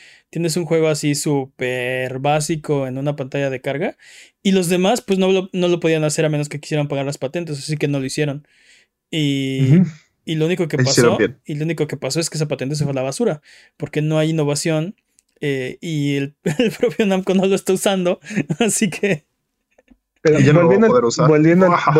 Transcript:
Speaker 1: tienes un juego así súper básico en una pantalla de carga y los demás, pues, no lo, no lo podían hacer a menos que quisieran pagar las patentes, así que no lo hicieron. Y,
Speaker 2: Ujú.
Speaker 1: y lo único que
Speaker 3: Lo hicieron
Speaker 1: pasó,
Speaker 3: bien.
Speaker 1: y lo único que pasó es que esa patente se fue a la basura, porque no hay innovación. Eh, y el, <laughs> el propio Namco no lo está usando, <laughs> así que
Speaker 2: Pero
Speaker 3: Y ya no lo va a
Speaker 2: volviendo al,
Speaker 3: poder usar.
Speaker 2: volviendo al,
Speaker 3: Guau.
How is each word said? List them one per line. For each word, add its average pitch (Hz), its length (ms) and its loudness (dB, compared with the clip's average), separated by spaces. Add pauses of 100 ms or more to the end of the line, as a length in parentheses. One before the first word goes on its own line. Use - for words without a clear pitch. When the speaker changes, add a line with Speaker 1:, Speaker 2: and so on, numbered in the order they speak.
(300)
Speaker 1:
tienes 165 280 -4
un 175 80 -2
juego 160 240 2
así 151 260 -2
súper 127 1040 -4
básico 147 680 -2
en 127 140 -8
una 143 160 -4
pantalla 139 340 -4
de 131 120 -6
carga 147 340 -4 (480)
y 196 80 2
los 190 180 2
demás, 190 320 2
pues, 196 160 -2
no 190 140 2
lo, 190 220 0
no 180 160 0
lo 175 100 0
podían 160 240 0
hacer 151 220 0
a 151 40 0
menos 147 200 -2
que 143 100 -10
quisieran 147 300 -4
pagar 139 160 -4
las 135 120 -6
patentes, 151 400 -6
así 151 200 -6
que 147 100 -2
no 143 120 -2
lo 131 60 -4
hicieron. 147 400 -4 (640)
Y, 139 720 2
Speaker 2:
Ujú. 175 100 4 (360)
Speaker 1:
y 165 100 -4
lo 156 100 0
único 180 220 0
que 147 100 -2
Speaker 3:
Lo 131 60 2
hicieron 127 300 4
Speaker 1:
pasó, 220 40 0
Speaker 3:
bien. - 280 -2
Speaker 1:
y 160 100 -8
lo 147 100 -6
único 160 220 -4
que 147 100 -8
pasó 143 220 -6
es 160 100 -4
que - 80 -10
esa 151 100 -2
patente 139 280 -6
se 147 80 -2
fue 143 80 -2
a 135 40 -6
la 127 60 -2
basura, 151 400 -2 (360)
porque 151 260 -4
no 156 160 0
hay 156 120 2
innovación. 156 600 -2 (480)
Eh, 135 400 -4
y 143 340 -2
el, 139 180 -4 (120)
<laughs> 151 140 -2
el 226 120 2
propio - 340 -2
Namco 190 280 0
no 190 120 2
lo 196 100 2
está 190 180 0
usando, 190 480 0
<laughs> - 380 -4
así 220 300 0
que 208 360 -2 (960)
Speaker 2:
Pero 156 180 4
Speaker 3:
Y 135 60 6
ya 147 80 6
no 170 80 6
lo 170 80 4
va - 60 4
a - 20 6
Speaker 2:
volviendo 220 100 6
al, - 40 4
Speaker 3:
poder 120 140 4
usar. 117 220 2
Speaker 2:
volviendo 160 380 6
al, 175 60 4
Speaker 3:
Guau. 151 280 2